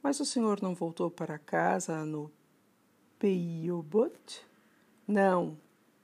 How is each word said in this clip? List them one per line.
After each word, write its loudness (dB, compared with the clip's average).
"Mas 0
o -2
senhor 0
não -2
voltou -2
para -8
casa 0
no -8
Pays 0
au -2
Bout?" -2
"Não." 4